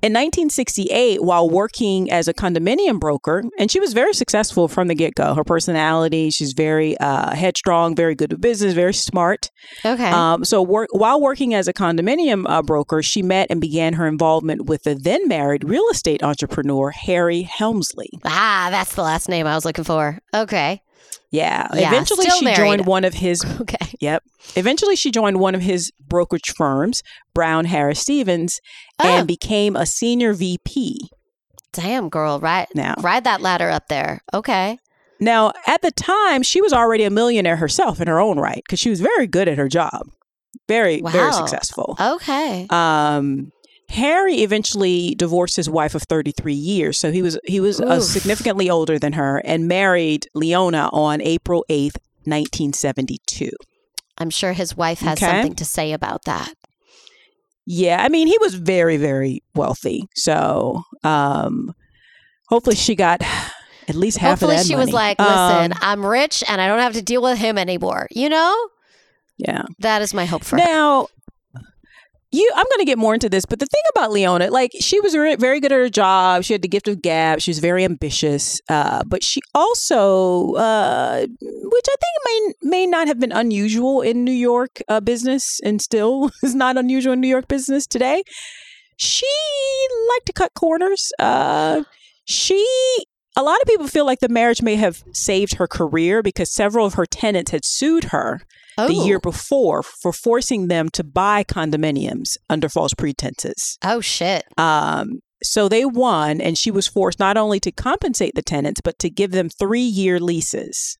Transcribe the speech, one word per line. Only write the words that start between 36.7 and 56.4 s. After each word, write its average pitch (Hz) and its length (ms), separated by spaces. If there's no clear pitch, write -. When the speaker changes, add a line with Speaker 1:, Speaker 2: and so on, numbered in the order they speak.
Speaker 1:
already 233 320
a 208 60
millionaire 202 480
herself 175 420
in 170 80
her 165 120
own 196 200
right, - 300
'cause 190 100
she 240 100
was 190 120
very 302 260
good 180 220
at 147 80
her 143 100
job. 156 360
Very, 196 320
very 170 280
Speaker 2:
Wow. - 20
Speaker 1:
successful. - 680
Speaker 2:
Okay. 269 720
Speaker 1:
Um, 147 800
Harry 320 520
eventually 190 720
divorced 175 420
his 156 120
wife 156 260
of 151 80
thirty-three 151 520
years. 156 420
So 156 140
he 180 100
was, 170 240
he 190 140
was, 196 200
uh, 254 180
Speaker 2:
Oof. 247 60
Speaker 1:
significantly 196 680
older 160 280
than 147 160
her 139 320
and 165 220
married 175 680
Leona 165 580
on 151 300
April 170 480
eighth, 143 280
nineteen 151 480
seventy-two. - 800
Speaker 2:
I'm 165 140
sure 185 220
his 175 220
wife 170 260
has 156 200
Speaker 1:
Okay. 180 100
Speaker 2:
something 208 240
to 160 100
say 156 260
about - 320
that. 160 300